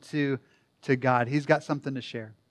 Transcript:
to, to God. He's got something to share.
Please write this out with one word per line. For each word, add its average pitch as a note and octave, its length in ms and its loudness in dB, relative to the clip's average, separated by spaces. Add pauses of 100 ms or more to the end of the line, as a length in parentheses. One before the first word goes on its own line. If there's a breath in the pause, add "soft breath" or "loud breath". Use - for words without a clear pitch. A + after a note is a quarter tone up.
(100)
to, C#3 280 0 (440)
to C#3 120 2
God. B2 320 2
He's C#3+ 200 -2
got D3+ 180 2
something C#3 320 -6
to B2 40 -6
share. A2 340 -12 (160)